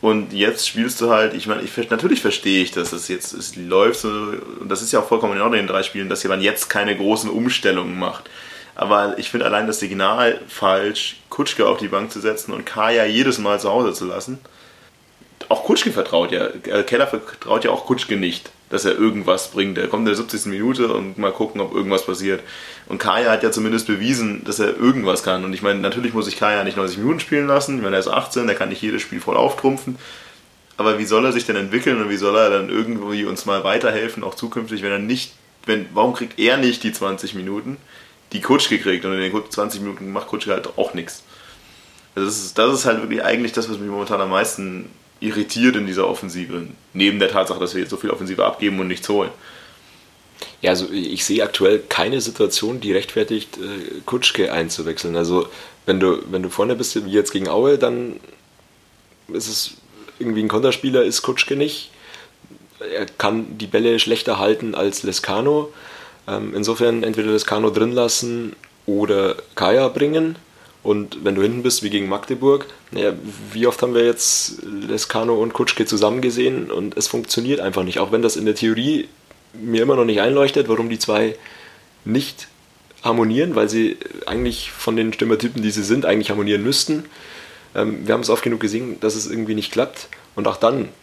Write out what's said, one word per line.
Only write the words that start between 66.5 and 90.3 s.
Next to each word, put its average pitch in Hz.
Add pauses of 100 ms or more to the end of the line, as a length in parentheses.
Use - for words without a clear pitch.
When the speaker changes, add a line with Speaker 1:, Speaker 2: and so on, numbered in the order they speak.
Speaker 2:
insofern 117
entweder 110
Lescano 107
drin 110
lassen 120 (320)
oder 101 (220)
Kaya 120
bringen. 160 (480)
Und 104
wenn 98
du 95
hinten 120
bist, 123
wie 104
gegen 98
Magdeburg, 131 (260)
naja, 101 (400)
wie 113
oft 120
haben 123
wir 117
jetzt -
Lescano 110
und 117
Kutschke -
zusammen 107
gesehen 127
und 95
es -
funktioniert 120
einfach 95
nicht. 90
Auch 98
wenn 113
das 113
in 95
der 107
Theorie 117 (440)
mir 113
immer 135
noch 123
nicht 107
einleuchtet, 139
warum 113
die 117
zwei 110 (680)
nicht 123 (540)
harmonieren, 117
weil 107
sie 110 (260)
eigentlich 117
von -
den 113
Stürmertypen, 113
die 107
sie 104
sind, 113
eigentlich 107
harmonieren 104
müssten. - (720)
Ähm, 107
wir 110
haben 120
es -
oft 113
genug 117
gesehen, 113
dass 107
es 107
irgendwie 110
nicht 104
klappt. - (280)